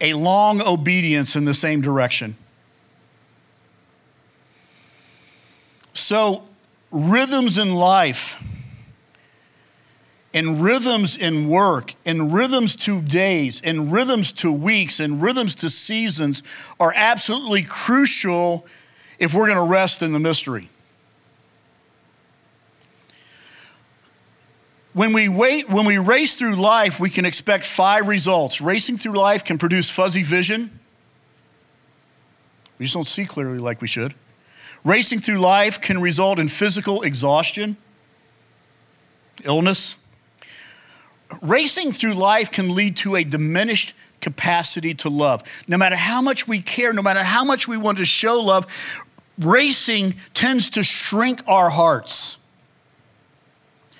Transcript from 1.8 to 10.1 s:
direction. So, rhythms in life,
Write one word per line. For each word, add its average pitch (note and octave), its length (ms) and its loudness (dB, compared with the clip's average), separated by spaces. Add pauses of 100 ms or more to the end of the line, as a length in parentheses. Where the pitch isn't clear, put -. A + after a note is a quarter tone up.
direction. B2 560 -2 (3500)
So, G#3 480 0 (480)
rhythms A#3 680 0
in G3 180 0
life, F3 680 2 (1900)